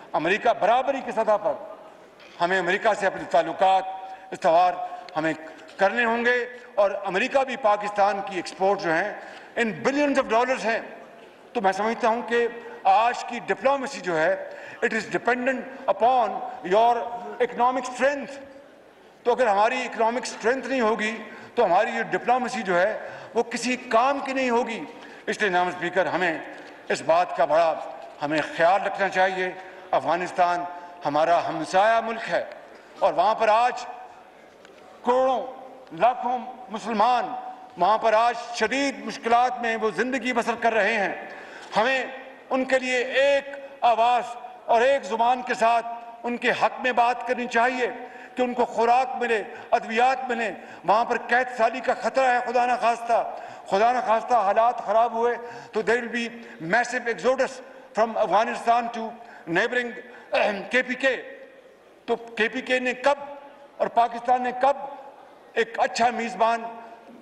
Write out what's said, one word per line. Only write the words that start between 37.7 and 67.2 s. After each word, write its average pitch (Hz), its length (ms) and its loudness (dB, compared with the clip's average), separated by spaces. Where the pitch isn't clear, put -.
वहाँ 196 180 4
पर 220 180 4
आज 233 200 4
शदीद 240 500 -2
मुश्किलात 240 560 0
में 226 160 -2
वो 214 140 0
ज़िंदगी 247 420 -2
बसर 233 220 0
कर 226 180 0
रहे 214 200 2
हैं। 190 200 -2
हमें - 760 -2
उनके 262 280 2
लिए 254 200 0
एक 277 880 0
आवाज़ 233 400 4
और 233 140 6
एक 277 200 4
ज़ुबान 233 380 2
के 247 140 -4
साथ - 680 0
उनके 240 280 0
हक - 300 0
में 247 120 0
बात 240 320 2
करनी 240 200 -2
चाहिए 247 400 2
कि 254 80 0
उनको 240 220 0
खुराक 240 560 2
मिले, 226 160 0
अद्वियात 240 560 2
मिले। 233 200 -2
वहाँ 214 200 4
पर 240 120 0
कैद 247 180 2
साली 240 240 2
का 254 120 0
ख़तरा 254 340 2
है, 247 180 2
खुदा 240 200 2
न 247 120 2
खास्ता, 226 440 2
खुदा 214 240 4
न 247 80 0
खास्ता 226 380 2
हालात 208 420 2
ख़राब 220 320 2
हुए 233 220 0
तो 214 100 -2
there 240 180 2
will 233 100 -8
be 233 180 -4
massive 233 460 -2
exodus 233 540 0
from 220 240 0
Afghanistan 233 720 2
to 220 220 -8
neighboring, 233 440 0
अहम, 208 260 2
केपीके। 254 440 0
तो 233 80 0
केपीके 254 420 0
ने 247 140 -2
कब 285 220 2
और - 140 0
पाकिस्तान 240 480 2
ने 247 80 -2
कब 285 280 0
एक 226 220 -2
अच्छा 247 320 2
मेज़बान, 226 520 0